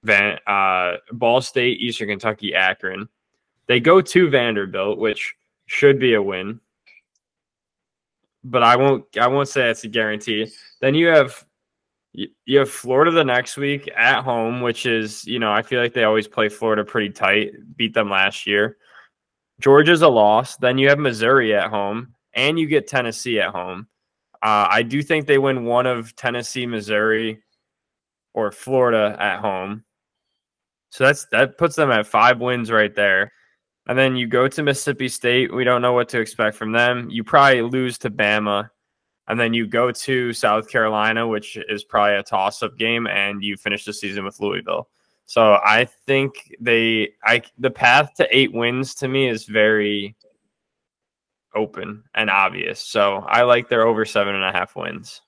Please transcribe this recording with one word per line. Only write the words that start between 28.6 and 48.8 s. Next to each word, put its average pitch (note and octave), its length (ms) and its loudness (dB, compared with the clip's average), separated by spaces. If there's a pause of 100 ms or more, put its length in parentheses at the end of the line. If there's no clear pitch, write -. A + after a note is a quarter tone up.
at G2 200 -2
home. G2+ 440 -6 (1080)
So - 120 -4
that's, C#3+ 220 2
that B2+ 300 0
puts E3+ 200 -2
them D3 160 2
at G#2+ 140 0
five A#2 340 2
wins B2 280 -4
right G#2+ 260 2
there. G2+ 380 0 (540)
And B2 100 -2
then C3 200 2
you B2 100 -4
go B2+ 220 2
to D#3 140 -6
Mississippi C3+ 460 -4
State. B2 460 -2
We B2+ 80 -2
don't B2 200 2
know B2 100 2
what B2 160 0
to A#2+ 120 -4
expect G#2+ 360 -4
from A2 160 -8
them. A#2+ 380 0
You A2+ 120 -6
probably C3+ 400 4
lose B2 360 -4
to A#2+ 120 -6
Bama. G#2 600 -2 (580)
And A2+ 100 -4
then A#2 160 -2
you A2+ 140 -2
go A#2+ 240 0
to B2 400 -4
South A2 360 -2
Carolina, A2 600 0
which G#2+ 280 -6 (120)
is G#2 160 -6
probably G#2 320 2
a G2 80 -4
toss-up G#2 520 -4
game, A#2 300 -2
and G2+ 360 -4
you G2+ 140 -8
finish G2+ 280 -6
the G#2 80 -10
season G2+ 320 -10
with G2 160 -12
Louisville. F#2 480 -6 (380)
So G#2+ 380 6
I A2 200 4
think - 760 -4
they, A2+ 540 0 (100)
I, A#2 200 2 (160)
the B2+ 120 -2
path C3 460 2
to B2 200 0
eight C3+ 160 2
wins A#2+ 440 -4